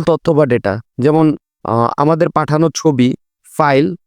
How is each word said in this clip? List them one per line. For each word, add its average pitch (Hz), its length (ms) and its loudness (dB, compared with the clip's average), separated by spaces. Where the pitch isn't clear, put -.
তথ্য 160 160 -2
বা 151 140 4
ডেটা, 101 220 0
যেমন, 151 220 2
আহ, 117 320 0
আমাদের 160 300 0
পাঠানো 156 300 0
ছবি, 127 300 2
ফাইল 143 300 2